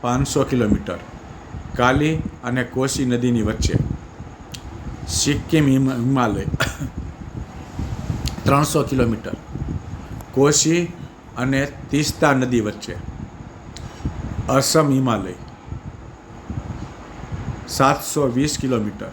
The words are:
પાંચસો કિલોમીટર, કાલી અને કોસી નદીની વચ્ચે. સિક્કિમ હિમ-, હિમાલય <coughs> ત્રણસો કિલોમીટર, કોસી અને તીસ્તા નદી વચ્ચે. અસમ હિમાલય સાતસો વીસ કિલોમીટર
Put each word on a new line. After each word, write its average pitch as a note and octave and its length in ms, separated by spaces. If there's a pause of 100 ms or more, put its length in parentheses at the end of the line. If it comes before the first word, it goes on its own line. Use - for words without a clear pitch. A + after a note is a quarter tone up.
પાંચસો C3 440
કિલોમીટર, G#2 540 (760)
કાલી C#3+ 480 (220)
અને B2 200
કોસી C3 400
નદીની B2 380
વચ્ચે. A2+ 320 (1300)
સિક્કિમ - 600
હિમ-, C3+ 260
હિમાલય A#2+ 540 (1120)
<coughs> - 840
ત્રણસો C#3+ 400
કિલોમીટર, A2+ 500 (1000)
કોસી D#3 600 (440)
અને C3+ 320 (220)
તીસ્તા C#3+ 440
નદી B2+ 260
વચ્ચે. G#2 360 (1500)
અસમ C3+ 420
હિમાલય A2+ 440 (2250)
સાતસો C#3 600
વીસ C3+ 300
કિલોમીટર G#2+ 540